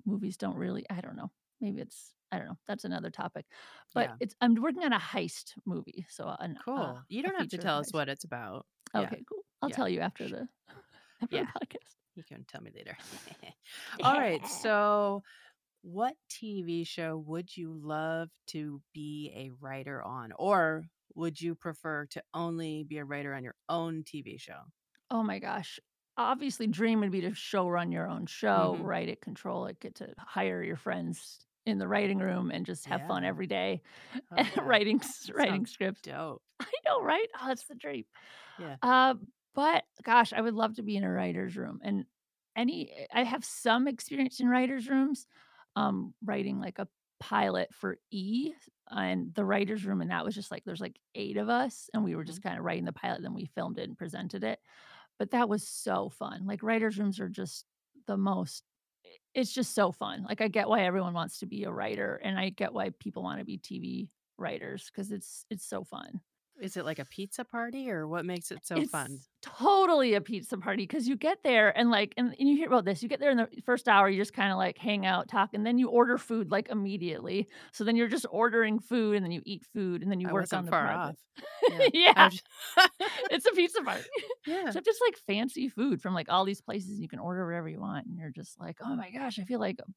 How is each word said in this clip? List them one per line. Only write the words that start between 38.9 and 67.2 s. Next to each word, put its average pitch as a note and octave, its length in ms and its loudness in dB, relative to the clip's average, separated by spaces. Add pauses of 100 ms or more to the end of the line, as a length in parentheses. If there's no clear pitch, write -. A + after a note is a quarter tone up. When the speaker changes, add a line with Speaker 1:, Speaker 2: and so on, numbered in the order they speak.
Speaker 1:
but D4+ 300 2 (180)
gosh, A#3 300 6
I A3+ 80 0
would A3+ 140 2
love A3 200 0
to A#3 80 -8
be G#3 140 -2
in G3 60 0
a F#3 80 0
writer's F#3 460 -2
room, - 260 -8
and G3+ 220 -2 (500)
any, C#4+ 580 -2
I A#3+ 100 4
have A#3+ 220 -4
some A#3+ 420 2
experience C4+ 540 -2
in A#3+ 80 6
writers' B3+ 400 2
rooms, C4+ 380 2 (480)
um, G3 380 0 (100)
writing, G3+ 360 -2
like, F#3+ 200 -8
a G3+ 80 -6 (320)
pilot - 540 2
for - 240 -4 (140)
E! A3 420 -2 (360)
and F#3 460 -2
the G3+ 100 0
writers' G3+ 400 0
room, G3 160 0
and E3+ 100 -4
that E3+ 140 -2
was G#3 100 -4
just, G3+ 160 -10
like, - 140 -10
there's, F3+ 160 -8
like, - 180 -10 (160)
eight G3+ 220 -6
of G#3 120 -2
us, A#3+ 440 -2
and G#3+ 100 0
we E3+ 120 -2
were D#3+ 100 -4
just F3 160 -12
Speaker 2:
Mm-hmm. - 20 -14
Speaker 1:
kinda F3 180 -6
writing F3 240 -2
the E3+ 80 -4
pilot, F3+ 300 -6
then F#3+ 120 -8
we - 100 -8
filmed - 340 -8
it - 100 -8
and - 80 -14
presented F3+ 460 -8
it, A3 160 -6 (600)
but G#3 120 -4
that A#3+ 180 2
was G#3 180 -2
so - 420 -2
fun. - 380 -10
Like, G3+ 160 -6
writers' A3 360 2
rooms G3+ 220 0
are F#3 80 -4
just - 360 -8 (420)
the G3 100 -2
most, F#3+ 460 0 (420)
i-, F2+ 40 -20 (260)
it's B3+ 180 0
just - 220 -2
so F#3+ 180 4
fun. G3+ 300 -6
Like, G#3+ 180 -2
I A3 80 2
get G3+ 200 2
why G#3+ 160 6
everyone F3+ 300 2
wants - 240 -4
to F#3+ 80 -8
be G3+ 180 -6
a - 80 -6
writer, - 440 -2
and F#3+ 220 -2
I F#3+ 120 0
get G3 220 -4
why G3 180 -2
people F#3 320 -10
wanna - 220 -6
be - 140 -10
T - 200 -12
V - 320 -8 (260)
writers, - 540 -8
'cause G3 200 -10
it's, - 400 -12
it's G3+ 140 -10
so F#3+ 200 -8
fun. - 360 -12 (400)
Speaker 2:
Is F#3+ 160 -8
it E3 80 -4
like D#3 140 -4
a C3+ 60 -8
pizza G3+ 380 -10